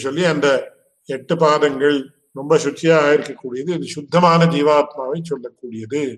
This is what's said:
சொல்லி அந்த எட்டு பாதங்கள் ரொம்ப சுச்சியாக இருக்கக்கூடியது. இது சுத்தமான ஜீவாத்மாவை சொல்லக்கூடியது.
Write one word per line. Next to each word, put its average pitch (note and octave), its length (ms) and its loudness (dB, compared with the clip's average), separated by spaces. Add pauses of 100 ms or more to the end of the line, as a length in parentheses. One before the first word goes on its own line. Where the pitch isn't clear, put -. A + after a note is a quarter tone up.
சொல்லி C#3+ 180 -4 (100)
அந்த C#3+ 140 0 (640)
எட்டு C3 340 -4
பாதங்கள் D3 540 2 (420)
ரொம்ப C#3+ 140 -2 (120)
சுச்சியாக D3 520 2
இருக்கக்கூடியது. C3+ 600 -6
இது C#3 200 -8
சுத்தமான E3 440 2 (140)
ஜீவாத்மாவை C#3+ 640 0 (120)
சொல்லக்கூடியது. A#2+ 720 -8 (160)